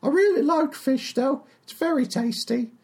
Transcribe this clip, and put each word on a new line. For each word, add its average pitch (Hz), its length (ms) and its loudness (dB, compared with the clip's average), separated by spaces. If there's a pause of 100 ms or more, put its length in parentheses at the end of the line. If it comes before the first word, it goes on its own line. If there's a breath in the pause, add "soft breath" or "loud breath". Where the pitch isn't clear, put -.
I 185 60 -2
really 359 340 4
like 311 320 2
fish, - 400 -2
though. 269 300 -2 (180 soft breath)
It's - 100 -20
very 320 340 0
tasty. 233 640 -4 (140)